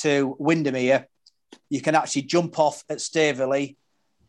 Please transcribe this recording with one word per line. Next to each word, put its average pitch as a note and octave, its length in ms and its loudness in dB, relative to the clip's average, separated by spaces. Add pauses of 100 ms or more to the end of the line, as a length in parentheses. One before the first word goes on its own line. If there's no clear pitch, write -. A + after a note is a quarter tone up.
to C#3 380 0
Windermere, C3+ 680 0 (640)
you C3+ 100 -4
can D#3 140 0
actually C#3+ 280 0
jump E3+ 360 0
off D3 320 0
at D3+ 100 -6
Staveley. C#3 760 0 (500)